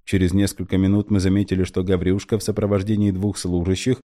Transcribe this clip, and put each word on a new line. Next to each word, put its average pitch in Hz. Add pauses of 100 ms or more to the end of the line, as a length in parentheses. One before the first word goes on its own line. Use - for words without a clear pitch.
Через 92
несколько 95
минут 98
мы 101
заметили, 95
что 92
Гаврюшка 92
в 101
сопровождении 101
двух 95
служащих 90 (200)